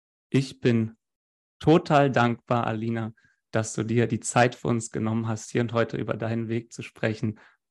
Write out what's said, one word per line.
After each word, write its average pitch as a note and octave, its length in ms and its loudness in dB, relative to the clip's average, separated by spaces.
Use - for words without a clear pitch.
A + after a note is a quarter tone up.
ich C3 300 -2
bin A2+ 360 0
total D3+ 520 4
dankbar, A#2+ 560 0
Alina, A2+ 460 -4
dass A2 240 -2
du A#2 80 -2
dir A#2 240 2
die A#2+ 140 -2
Zeit B2 340 2
für - 140 -8
uns A#2 220 -2
genommen A2+ 380 -4
hast, A2 220 -8
hier - 100 -2
und A2+ 140 -2
heute A2+ 240 0
über A2 160 -4
deinen A2+ 340 -4
Weg A#2 240 -6
zu - 80 -14
sprechen. A2 580 -4